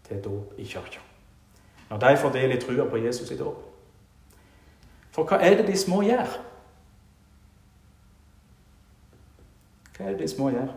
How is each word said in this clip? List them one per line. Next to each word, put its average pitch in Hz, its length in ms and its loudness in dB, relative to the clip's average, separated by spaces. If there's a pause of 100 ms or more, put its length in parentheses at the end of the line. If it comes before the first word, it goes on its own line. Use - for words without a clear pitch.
til 101 200 -10
dåp 101 360 -10
i 104 60 -12
kirken. - 420 -14 (800)
Når 107 80 -8
de 135 200 6
får 139 180 0
del 131 160 2
i - 100 0
trua 127 280 0
på 117 100 -2
Jesus 117 320 -4
i - 80 -8
dåp. - 240 -6 (1500)
For - 160 -2
hva 190 160 2
er 190 160 8
det 196 80 2
de 185 120 0
små 185 240 0
gjør? 233 340 0 (3500)
Hva 98 100 -10
er 98 100 -4
det - 60 -8
de - 100 -4
små 135 200 0
gjør? 123 260 -2